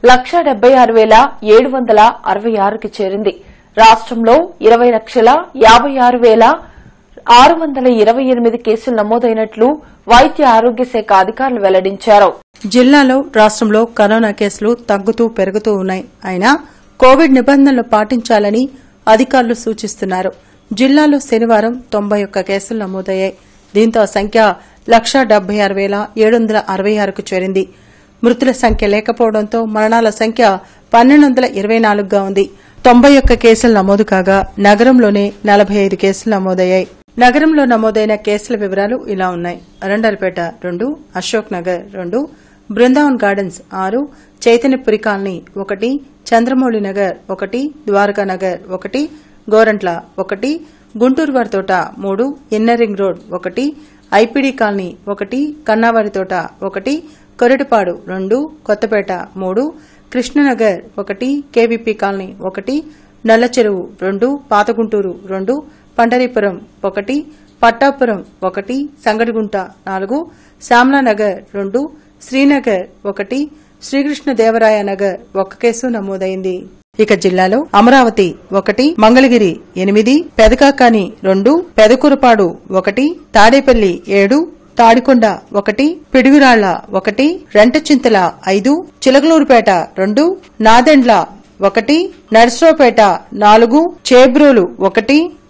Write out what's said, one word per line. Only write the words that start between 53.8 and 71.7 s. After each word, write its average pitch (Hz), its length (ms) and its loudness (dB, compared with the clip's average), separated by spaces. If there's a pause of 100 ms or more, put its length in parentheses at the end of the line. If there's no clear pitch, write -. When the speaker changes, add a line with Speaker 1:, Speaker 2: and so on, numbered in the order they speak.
Speaker 2:
ఐపీడీ 240 380 0
కాలనీ 202 440 -6 (120)
ఒకటి, 254 480 -8 (120)
కన్నావారితోట 214 680 -2 (280)
ఒకటి, 202 400 -8 (360)
కొరటిపాడు 233 600 0 (100)
రెండు, 196 420 -6 (160)
కొత్తపేట 208 460 -4
మూడు, 190 600 -8 (400)
కృష్ణనగర్ 240 680 -2 (180)
ఒకటి, 247 460 -8 (100)
కేవీపీ 226 380 0
కాలనీ 196 480 -8
ఒకటి, 202 420 -8 (440)
నల్లచెరువు 220 600 0 (140)
రెండు, 233 380 -4 (120)
పాతగుంటూరు 208 640 -2 (120)
రెండు, 196 360 -6 (360)
పండరీపురం 233 640 -2 (240)
ఒకటి, 208 420 -6 (360)
పట్టాపురం 233 640 0 (180)
ఒకటి, 202 460 -8 (160)
సంగడిగుంట 220 520 -4
నాలుగు, 196 720 -8 (360)
శ్యామలానగర్ 240 920 -2
రెండు, 202 340 -6 (320)